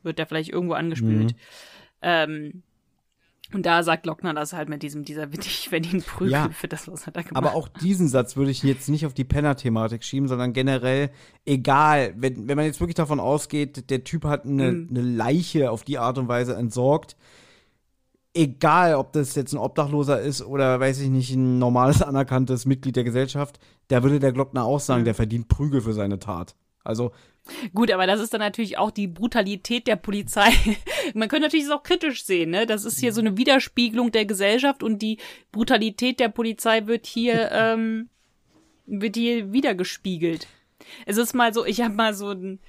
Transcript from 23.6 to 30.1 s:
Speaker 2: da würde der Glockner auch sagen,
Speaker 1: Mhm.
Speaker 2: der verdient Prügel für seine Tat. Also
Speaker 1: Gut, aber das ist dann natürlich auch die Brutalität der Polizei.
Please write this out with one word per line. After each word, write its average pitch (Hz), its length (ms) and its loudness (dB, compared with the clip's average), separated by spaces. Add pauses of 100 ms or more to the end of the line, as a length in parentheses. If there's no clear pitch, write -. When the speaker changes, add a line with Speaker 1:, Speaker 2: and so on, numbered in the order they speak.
Speaker 2:
da 123 120 4
würde 139 180 4
der 135 120 4
Glockner 131 320 -2
auch 139 160 2
sagen, 123 220 2
Speaker 1:
Mhm. 113 40 2
Speaker 2:
der 113 100 2
verdient 117 320 -2
Prügel 139 340 2
für 110 120 -2
seine 101 240 -2
Tat. 92 380 -10 (280)
Also 117 280 -4 (640)
Speaker 1:
Gut, 226 180 2
aber 185 160 2
das 208 140 2
ist 233 120 -4
dann 220 60 -4
natürlich 208 380 -4
auch 214 120 0
die 202 180 -6
Brutalität 208 760 -2
der 220 120 2
Polizei. 202 520 2 (320)